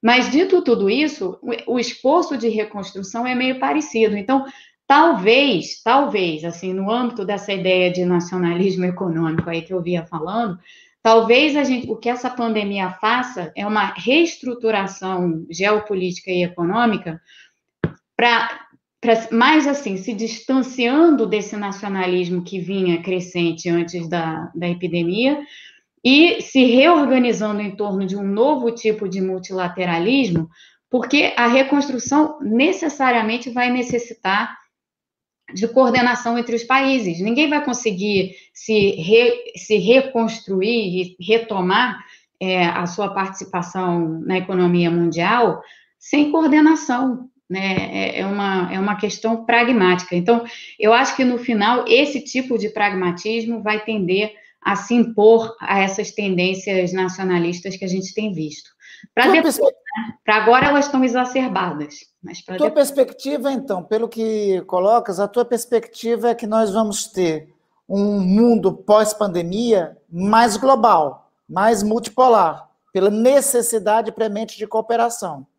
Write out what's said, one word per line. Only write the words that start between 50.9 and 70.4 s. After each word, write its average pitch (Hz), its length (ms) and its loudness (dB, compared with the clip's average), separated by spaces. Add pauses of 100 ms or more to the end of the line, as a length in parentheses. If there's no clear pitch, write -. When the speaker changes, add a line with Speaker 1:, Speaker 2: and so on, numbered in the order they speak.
Speaker 1:
acho 254 240 2
que, 262 80 0
no 247 140 2
final, 233 500 0
esse 285 320 4
tipo 254 380 -4
de 202 100 -4
pragmatismo 208 920 -2
vai 214 220 -2
tender 208 500 -2 (320)
a 196 100 0
se - 180 -4
impor 226 640 4
a 196 200 -2
essas 196 300 -2
tendências 185 800 -2
nacionalistas 185 840 -4
que - 80 -12
a 185 40 -6
gente 190 260 -6
tem 214 180 -4
visto. 156 380 -10 (440)
Pra 240 100 4
Speaker 2:
Tua 381 100 6
Speaker 1:
depois, 330 240 2
Speaker 2:
perspe- - 180 2 (200)
Speaker 1:
né? 226 180 -10 (100)
Pra 214 120 2
agora, 240 320 4
elas 285 180 2
estão 262 180 2
exacerbadas, 226 920 -2 (260)
mas - 180 -16
pra 185 160 -12
Speaker 2:
Tua 302 120 0
Speaker 1:
depois. 294 220 2
Speaker 2:
perspectiva, 277 600 -2
então, 202 300 -6
pelo 226 260 -2
que 214 580 -2
colocas, 196 540 2
a 202 80 0
tua 240 160 0
perspectiva 233 880 -2
é 220 40 0
que 233 120 -8
nós 214 260 0
vamos 214 360 -2
ter 160 420 -2 (360)
um 202 320 0
mundo 196 540 4
pós-pandemia 208 1300 0 (120)
mais 208 460 2